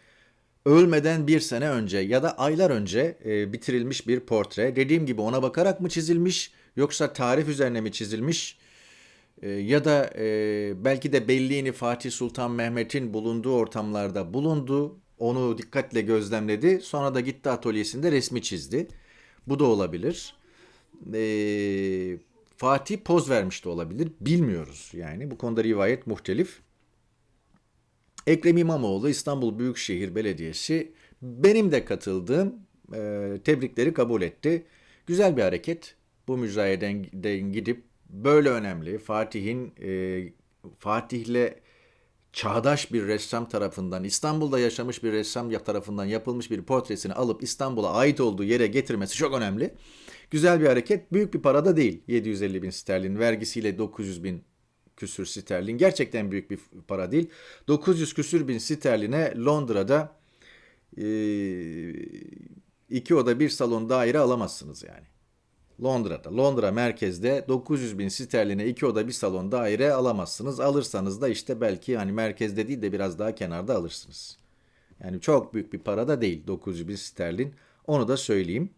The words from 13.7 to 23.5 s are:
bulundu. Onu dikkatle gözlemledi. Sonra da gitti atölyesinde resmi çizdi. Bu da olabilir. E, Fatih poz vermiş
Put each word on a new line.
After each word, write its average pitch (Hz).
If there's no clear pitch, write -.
bulundu. 143
Onu 120
dikkatle -
gözlemledi. 107
Sonra 139
da 127
gitti 131
atölyesinde 120
resmi 123
çizdi. 90
Bu 139
da 147
olabilir. 98
E, 101
Fatih 139
poz 156
vermiş 98